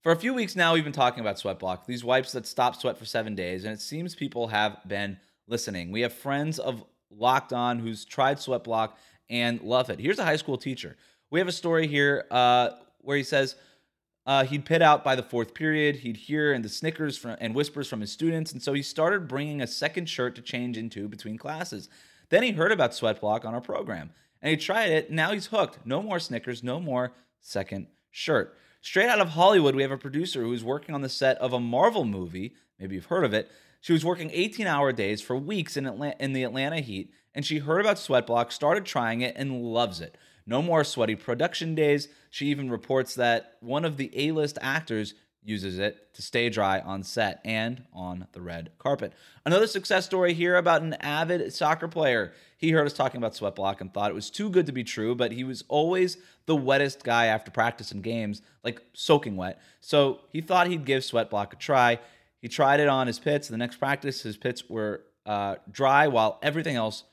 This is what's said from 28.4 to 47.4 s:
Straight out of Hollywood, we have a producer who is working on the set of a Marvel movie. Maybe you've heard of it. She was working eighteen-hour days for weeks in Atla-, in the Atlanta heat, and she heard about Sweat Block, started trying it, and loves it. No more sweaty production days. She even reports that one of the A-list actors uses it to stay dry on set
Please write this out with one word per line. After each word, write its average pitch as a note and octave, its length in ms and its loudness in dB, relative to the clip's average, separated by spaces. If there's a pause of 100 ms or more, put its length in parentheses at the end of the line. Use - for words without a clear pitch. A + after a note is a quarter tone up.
Straight G3+ 260 2
out G#3+ 120 4
of F3 100 4
Hollywood, E3 440 8
we C3+ 80 2
have C3+ 80 0
a C3+ 80 -4
producer C#3+ 440 -4
who A#2 100 -2
is A#2 100 -4
working C#3+ 320 -6
on C#3 60 -4
the C3+ 80 -6
set C3 300 2
of B2+ 140 -2
a B2+ 60 0
Marvel D#3+ 460 2
movie. F#2+ 500 -6 (240)
Maybe F#2+ 160 -10
you've F2+ 120 -10
heard E3+ 180 0
of G#2+ 100 0
it. G#2+ 160 -2 (300)
She - 120 0
was D#3 120 4
working E3+ 280 -2
eighteen-hour E3+ 600 0
days G#2+ 280 -2
for B2+ 160 -4
weeks D#3+ 400 -4
in C3+ 100 -4
Atla-, C3 340 -6
in C3+ 120 -4
the C3 120 0
Atlanta C3+ 360 -2
heat, G2+ 320 -8 (220)
and C3 100 -6
she D3+ 140 -2
heard D#3 220 0
about G#3 180 2
Sweat B2 280 2
Block, A#2+ 260 0
started F#3 320 0
trying A#2 380 -2
it, B2 140 -4
and C3 280 -6
loves A2+ 360 -2
it. - 160 -14 (300)
No B2 160 0
more E3 220 4
sweaty A2+ 320 0
production D#3+ 580 -2
days. D3 340 2 (220)
She - 160 -6
even C#3 240 -2
reports B2+ 460 0
that A#2 440 0
one C#3 240 -4
of D3+ 120 -2
the C3+ 180 -6
A-list D3 480 -2
actors C3 520 -4 (280)
uses G2 360 -6
it - 360 -4
to - 80 -16
stay A#2+ 260 0
dry G2 320 2
on F#2+ 220 -8
set G2+ 420 -4